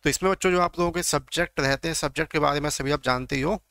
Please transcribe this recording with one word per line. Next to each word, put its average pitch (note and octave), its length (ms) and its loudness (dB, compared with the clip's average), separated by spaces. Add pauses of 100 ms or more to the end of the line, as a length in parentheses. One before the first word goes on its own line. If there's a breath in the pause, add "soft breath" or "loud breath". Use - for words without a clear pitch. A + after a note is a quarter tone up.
तो D3+ 80 2
इसमें F#3 220 0
बच्चों, F#3 180 0
जो F3+ 100 4
आप F3 180 0
लोगों F3 140 0
के F3 120 -4
सब्जेक्ट - 560 -2
रहते C#3 280 0
हैं, D#3+ 80 -2
सब्जेक्ट - 360 -4
के D#3+ 80 0
बारे D3 200 2
में D3 100 -2
सभी C#3 220 -2
आप D3 100 -2
जानते B2+ 340 0
ही C3 60 -2
हो। F#3 140 -2 (140)